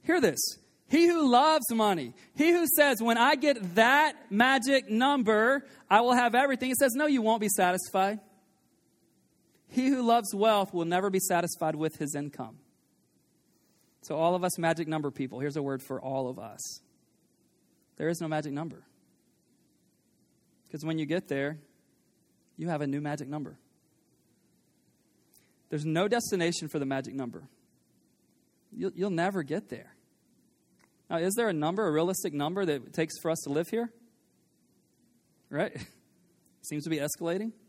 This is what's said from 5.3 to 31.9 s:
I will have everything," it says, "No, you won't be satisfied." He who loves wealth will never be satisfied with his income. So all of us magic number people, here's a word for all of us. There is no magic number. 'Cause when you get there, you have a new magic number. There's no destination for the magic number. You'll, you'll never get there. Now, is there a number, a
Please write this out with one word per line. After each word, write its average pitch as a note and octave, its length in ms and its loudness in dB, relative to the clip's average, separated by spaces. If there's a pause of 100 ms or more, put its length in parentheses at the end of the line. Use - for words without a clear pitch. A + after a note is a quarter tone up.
I G#3+ 140 8
will B3 100 4
have A#3+ 220 4
everything," C4 360 2
it B3 60 0
says, C4 180 2
"No, D4 120 0
you C4+ 160 2
won't A3 180 2
be G#3+ 80 0
satisfied." F#3+ 720 0 (1500)
He B3+ 180 -2
who C4 160 2
loves A#3 320 2
wealth G3+ 400 2
will E3+ 100 -2
never F3+ 240 0
be F#3+ 100 0
satisfied E3+ 580 -2
with D#3 200 -4
his C#3+ 180 -6
income. C#3+ 440 -10 (1400)
So D3 140 -6
all E3 180 2
of F3+ 100 -2
us F3+ 140 -2
magic E3 280 0
number D3+ 240 -4
people, B2+ 300 -8
here's C#3+ 160 -4
a D3+ 60 -4
word C3+ 200 -6
for C3 160 -10
all C3 300 -4
of C3 100 -10
us. - 440 -14 (1120)
There D#3 140 -2
is E3+ 100 -6
no E3 80 -6
magic D3+ 240 -4
number. D3 320 -10 (1900)
'Cause D#3 140 -10
when D#3+ 140 -4
you D3+ 80 -4
get E3+ 220 -4
there, C#3+ 300 -4 (1000)
you E3 100 -6
have D3+ 140 -4
a C#3+ 40 -2
new C#3+ 140 -4
magic D3 280 -8
number. D3 300 -10 (2000)
There's D3+ 160 -4
no E3 200 2
destination F3+ 600 -2
for D#3 100 -6
the C#3 60 -2
magic C3+ 300 -6
number. B2+ 340 -10 (1200)
You'll, - 240 -6
you'll F#3+ 140 -2
never F#3 340 -2
get D3+ 280 -6
there. - 260 -14 (1120)
Now, E3+ 80 -2
is F#3+ 160 0
there A#3 140 0
a F#3+ 40 0
number, E3+ 340 -2
a D#3 60 0